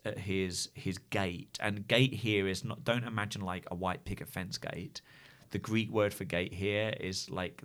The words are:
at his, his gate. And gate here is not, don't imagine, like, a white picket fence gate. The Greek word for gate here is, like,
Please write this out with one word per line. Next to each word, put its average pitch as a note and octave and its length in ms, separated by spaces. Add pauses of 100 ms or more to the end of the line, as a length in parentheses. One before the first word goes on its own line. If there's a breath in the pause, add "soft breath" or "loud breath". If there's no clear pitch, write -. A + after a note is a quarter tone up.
at G#2+ 140
his, F#2+ 540
his - 240
gate. F2+ 640
And G2+ 260
gate B2+ 260
here G#2 340
is F#2+ 160
not, G#2 200
don't A#2+ 220
imagine, G#2+ 360
like, F#2 300
a F2+ 40
white F2+ 300
picket - 240
fence F#2 280
gate. - 440 (500 loud breath)
The G#2 80
Greek G#2+ 320
word G#2 220
for - 100
gate F2+ 300
here G#2 460
is, F#2 300
like, F2+ 360